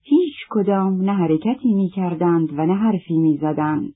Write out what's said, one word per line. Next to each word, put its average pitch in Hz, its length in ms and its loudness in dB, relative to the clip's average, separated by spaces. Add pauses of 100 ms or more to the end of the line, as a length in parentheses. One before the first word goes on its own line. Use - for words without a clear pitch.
هیچ 302 340 0 (140)
کدام 190 520 0
نه 196 120 0
حرکتی 196 600 0
می‌کردند 170 840 0
و 156 60 0
نه 185 100 2
حرفی 196 420 -2
می‌زدند. 151 800 0